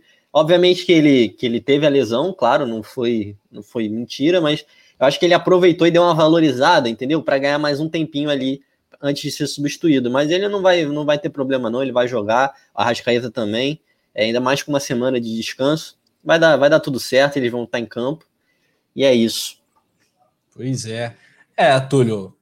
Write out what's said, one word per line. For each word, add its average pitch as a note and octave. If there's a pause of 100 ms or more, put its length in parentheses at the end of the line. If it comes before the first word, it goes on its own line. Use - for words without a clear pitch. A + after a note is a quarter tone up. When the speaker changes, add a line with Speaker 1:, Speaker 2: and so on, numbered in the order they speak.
(320)
Speaker 1:
Obviamente F3+
que -
ele, C#3+
que -
ele A#2
teve C#3+
a -
lesão, C3+
claro, C#3
não A2+
foi, A2+ (160)
não A2
foi A2+
mentira, C3+
mas D3+ (360)
eu C3
acho C#3
que F#3
ele F3
aproveitou E3+
e E3+
deu E3+
uma F3
valorizada, D#3
entendeu? C3
Pra C#3
ganhar C#3+
mais D3
um D#3
tempinho D#3
ali C3+ (400)
antes C#3+
de C#3+
ser D3
substituído. C#3+
Mas C#3+
ele F#3+
não G3+
vai, F3
não D3
vai D3
ter D3
problema C3
não, B2
ele C3+
vai B2
jogar, A#2 (220)
a G2+
Arrascaeta A#2+
também, A#2+ (320)
é, G#2+
ainda A#2
mais C3
com -
uma C#3+
semana B2+
de A2+
descanso. C3+ (260)
Vai D#3
dar, G#3
vai C#3
dar D3+
tudo C3
certo, C#3
eles A#2+
vão A#2+
tá B2
em A2+
campo, B2+ (720)
e C3
é C3+
isso. A2+ (960)
Speaker 2:
Pois A#2+
é. A2+ (420)
É, D3
Túlio, A2+